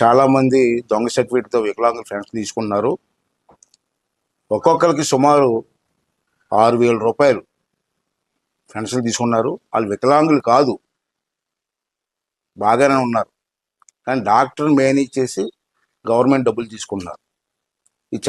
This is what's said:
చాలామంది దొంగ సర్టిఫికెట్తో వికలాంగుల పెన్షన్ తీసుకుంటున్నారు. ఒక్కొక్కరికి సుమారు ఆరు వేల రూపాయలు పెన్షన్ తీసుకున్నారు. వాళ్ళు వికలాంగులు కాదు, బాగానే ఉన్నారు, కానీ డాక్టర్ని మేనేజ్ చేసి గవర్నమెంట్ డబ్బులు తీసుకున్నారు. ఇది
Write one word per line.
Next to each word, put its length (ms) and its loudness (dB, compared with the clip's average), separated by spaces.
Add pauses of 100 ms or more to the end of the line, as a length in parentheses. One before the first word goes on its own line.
చాలామంది 580 2 (320)
దొంగ 240 -2
సర్టిఫికెట్తో 520 -2
వికలాంగుల 440 -2
పెన్షన్ 300 -10
తీసుకుంటున్నారు. 500 -4 (1700)
ఒక్కొక్కరికి 560 2
సుమారు 360 4 (1120)
ఆరు 200 2
వేల 140 2 (100)
రూపాయలు 360 2 (1300)
పెన్షన్ 340 -6
తీసుకున్నారు. 460 -2 (200)
వాళ్ళు 200 -2
వికలాంగులు 480 2 (100)
కాదు, 240 2 (1900)
బాగానే 420 2
ఉన్నారు, 240 -4 (760)
కానీ 140 -4 (100)
డాక్టర్ని 520 0
మేనేజ్ 360 0
చేసి 260 -4 (680)
గవర్నమెంట్ 380 2
డబ్బులు 260 -4
తీసుకున్నారు. 460 -10 (920)
ఇది 140 -10